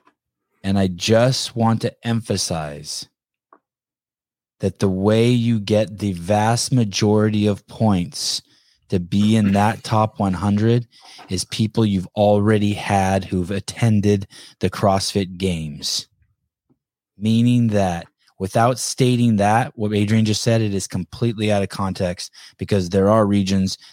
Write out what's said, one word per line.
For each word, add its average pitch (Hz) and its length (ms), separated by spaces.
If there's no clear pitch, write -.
And 98 160
I 98 80
just 113 680
want 113 260
to - 260
emphasize 82 1000
that 95 200
the 101 100
way 107 400
you 117 300
get 104 400
the 101 140
vast 104 600
majority 107 760
of 101 200
points 92 720
to 98 100
be 101 360
in 104 180
that 104 300
top 107 360
one 98 140
hundred 104 540
is 90 160
people 110 400
you've 98 300
already 104 580
had 95 500
who've 90 280
attended 101 760
the 92 80
CrossFit 95 680
Games. 80 680
Meaning 117 500
that 95 400
without 117 400
stating 120 560
that, 107 420
what 104 160
Adrian 107 320
just 107 160
said, 113 200
it 104 120
is 95 140
completely 107 640
out 101 100
of 95 80
context 95 640
because 95 320
there 98 200
are 110 180
regions 95 500